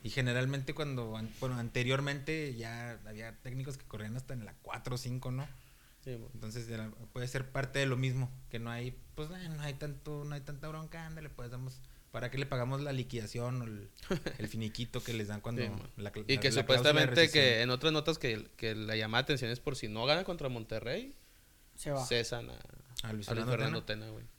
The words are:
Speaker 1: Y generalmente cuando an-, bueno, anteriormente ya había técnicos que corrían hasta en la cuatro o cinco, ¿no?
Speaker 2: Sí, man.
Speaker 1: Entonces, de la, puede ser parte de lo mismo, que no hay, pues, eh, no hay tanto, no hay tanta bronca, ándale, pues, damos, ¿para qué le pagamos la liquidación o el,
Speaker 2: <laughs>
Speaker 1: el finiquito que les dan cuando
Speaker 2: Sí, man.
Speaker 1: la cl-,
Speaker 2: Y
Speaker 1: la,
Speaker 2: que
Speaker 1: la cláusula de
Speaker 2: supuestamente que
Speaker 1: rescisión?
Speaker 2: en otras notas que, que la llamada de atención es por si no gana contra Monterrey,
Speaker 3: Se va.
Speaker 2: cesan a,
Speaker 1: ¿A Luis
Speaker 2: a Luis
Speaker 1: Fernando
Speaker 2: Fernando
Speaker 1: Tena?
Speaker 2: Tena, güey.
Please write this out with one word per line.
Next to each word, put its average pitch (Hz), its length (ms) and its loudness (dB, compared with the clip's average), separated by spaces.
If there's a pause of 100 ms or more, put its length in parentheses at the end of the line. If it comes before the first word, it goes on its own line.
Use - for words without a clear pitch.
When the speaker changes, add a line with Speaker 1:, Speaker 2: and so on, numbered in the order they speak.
Speaker 1:
Y 110 80 -2
generalmente 131 640 2
cuando 123 420 -2
an-, 110 220 -4
bueno, 127 180 0
anteriormente 135 960 0
ya 117 520 -8
había 110 340 -10
técnicos 131 360 -6
que - 80 -16
corrían 107 300 -6
hasta 131 200 -6
en 110 100 -6
la 104 160 -12
cuatro - 340 -4
o - 40 -2
cinco, 127 320 -2
¿no? 131 160 -2 (560)
Speaker 2:
Sí, 131 80 -8
man. 113 240 -8
Speaker 1:
Entonces, 113 320 -6
de 117 100 -4
la, 110 120 -6 (240)
puede 123 140 -2
ser 131 240 -4
parte 135 280 0
de 139 80 4
lo 127 100 4
mismo, 131 340 2 (200)
que 117 80 -4
no 117 100 -4
hay, 120 260 -4 (200)
pues, 151 160 -4
eh, 180 180 -6
no 151 140 -4
hay 147 100 -2
tanto, 147 500 -6
no 147 120 -4
hay 143 60 -6
tanta 143 260 -8
bronca, 160 380 -8
ándale, 160 240 -8
pues, 120 220 -8
damos, 127 300 -6 (300)
¿para 117 200 0
qué 131 80 -2
le 139 80 2
pagamos 131 340 2
la 143 100 -2
liquidación 120 720 0
o 117 40 -4
el, 104 240 -8 (200)
Speaker 2:
<laughs> - 300 0
Speaker 1:
el 110 80 0
finiquito 113 560 -2
que 120 100 -4
les 107 140 0
dan 104 140 -4
cuando 117 220 -2
Speaker 2:
Sí, 107 60 0
man. 101 280 -6
Speaker 1:
la 101 140 -4
cl-, 107 160 -6
Speaker 2:
Y 135 80 8
Speaker 1:
la, 127 60 2
Speaker 2:
que 135 80 6
Speaker 1:
la - 20 4
cláusula - 0 -
de 123 100 4
Speaker 2:
supuestamente 131 540 8
que 156 240 8
Speaker 1:
rescisión? 120 220 8
Speaker 2:
en 123 100 4
otras 147 220 4
notas 156 260 2
que, 110 280 0 (100)
que 110 180 0
la 107 200 -2
llamada 110 280 4
de - 20 2
atención 127 260 2
es 127 80 -2
por 143 160 -2
si 117 120 -4
no 110 180 0
gana 156 180 6
contra - 260 -2
Monterrey, 127 680 -4 (600)
Speaker 3:
Se - 160 -4
va. 135 140 2
Speaker 2:
cesan 120 440 2
a, 120 100 -10 (440)
Speaker 1:
¿A 110 100 -2
Luis 107 160 -4
Speaker 2:
a 120 40 2
Luis 113 120 2
Speaker 1:
Fernando 123 60 2
Speaker 2:
Fernando 113 320 2
Speaker 1:
Tena? 107 220 -4
Speaker 2:
Tena, 110 60 -10
güey. 113 140 -10 (140)